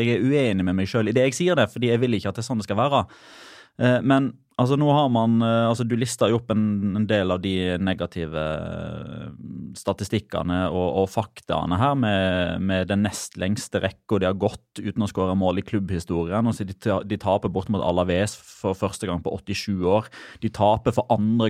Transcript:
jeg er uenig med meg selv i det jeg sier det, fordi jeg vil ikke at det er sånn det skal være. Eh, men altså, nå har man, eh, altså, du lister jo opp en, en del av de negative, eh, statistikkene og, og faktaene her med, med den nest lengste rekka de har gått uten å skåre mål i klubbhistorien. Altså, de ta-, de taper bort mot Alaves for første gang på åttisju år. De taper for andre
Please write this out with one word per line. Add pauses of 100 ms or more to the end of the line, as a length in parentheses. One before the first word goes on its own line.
jeg
er
uenig
med
meg
selv
i
det
jeg
sier
det,
fordi
jeg
vil
ikke
at
det
er
sånn
det
skal
være. (720)
Eh,
men (240)
altså,
nå
har
man,
eh,
altså,
du
lister
jo
opp
en,
en
del
av
de
negative,
eh, (480)
statistikkene
og, (120)
og
faktaene
her
med,
med
den
nest
lengste
rekka
de
har
gått
uten
å
skåre
mål
i
klubbhistorien.
Altså,
de
ta-,
de
taper
bort
mot
Alaves
for
første
gang
på
åttisju
år. (340)
De
taper
for
andre